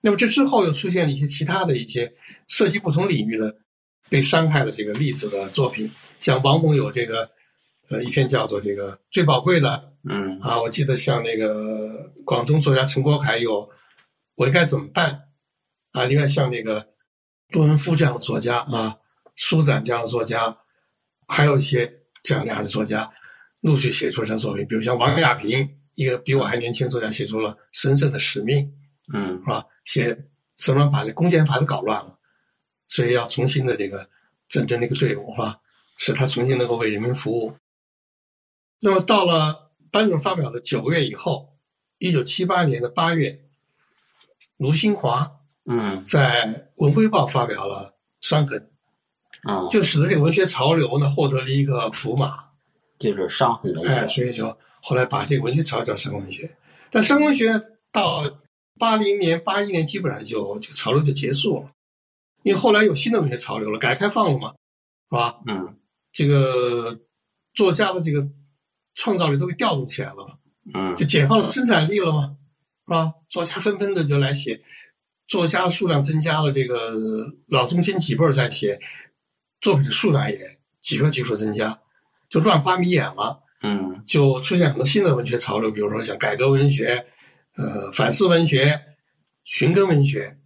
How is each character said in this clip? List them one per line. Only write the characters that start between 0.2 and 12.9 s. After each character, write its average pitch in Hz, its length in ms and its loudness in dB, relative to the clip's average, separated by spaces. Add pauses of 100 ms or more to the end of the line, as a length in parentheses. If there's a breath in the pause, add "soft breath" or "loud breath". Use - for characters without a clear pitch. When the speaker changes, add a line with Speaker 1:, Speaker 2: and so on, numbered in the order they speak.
Speaker 1:
之 269 180 2
后 247 180 2
又 165 80 0
出 185 180 -4
现 175 160 2
了 147 60 0
一 139 60 -4
些 143 100 -2
其 - 180 -6
他 180 200 -2
的 143 120 0
一 113 100 -6
些 120 260 -6 (340 loud breath)
涉 196 220 0
及 165 100 -4
不 180 120 -2
同 170 180 0
领 110 180 0
域 110 100 -4
的 107 180 -4 (540)
被 139 120 2
伤 160 280 2
害 147 140 2
的 110 80 -2
这 107 120 -8
个 104 100 -4
例 127 200 -2
子 104 160 -6
的 98 200 -6
作 135 200 0
品， 110 200 -8 (300)
像 127 240 0
王 143 180 4
蒙 156 140 4
有 110 160 0
这 117 140 -2
个， 113 240 -6 (600)
呃， 117 140 -6
一 123 60 -6
篇 131 180 0
叫 120 180 0
做 104 140 -4
这 101 160 -4
个 98 240 -10 (100)
最 180 140 0
宝 143 160 4
贵 175 200 2
的， 120 340 -2 (160)
Speaker 2:
嗯。 98 300 -6
Speaker 1:
啊， 120 200 -2
我 117 100 -2
记 - 140 -4
得 135 140 0
像 120 260 0
那 113 140 -4
个 107 760 -6 (140)
广 123 200 -2
东 151 140 4
作 139 160 2
家 131 80 2
陈 135 200 -2